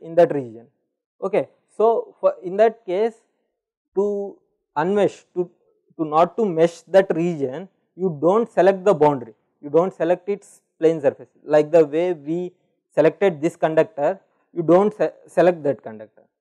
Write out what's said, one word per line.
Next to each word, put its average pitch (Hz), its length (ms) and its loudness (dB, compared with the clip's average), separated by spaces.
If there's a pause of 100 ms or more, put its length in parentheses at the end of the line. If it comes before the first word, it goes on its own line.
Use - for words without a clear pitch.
in 165 120 -16
that 170 180 4
region. 120 340 -8 (540)
Okay. 185 260 -4 (280)
So, 220 440 -2
for, 190 240 0
in 190 140 -8
that 220 280 0
case, 214 300 -4 (800)
to 202 420 -4 (400)
unmesh, 180 460 -2 (100)
to, 175 160 -6 (480)
to 160 80 -6
not 156 320 0
to 226 80 0
mesh 170 360 0
that 190 340 2
region, 160 520 -6 (280)
you 175 260 -4
don't 202 300 2
select 185 340 2
the 202 80 4
boundary, 143 400 0 (260)
you 143 120 -14
don't 175 200 2
select 180 380 -4
its - 320 -10 (160)
plane 160 240 0
surface, 127 280 -4 (140)
like 151 280 2
the 165 120 6
way 165 300 -2
we 165 400 -8 (400)
selected 156 480 0
this 165 140 -4
conductor, 160 640 -2 (340)
you 170 80 -6
don't 185 320 4
se-, 160 200 -4 (120)
select 170 380 0
that 139 180 -4
conductor. 110 400 -20 (200)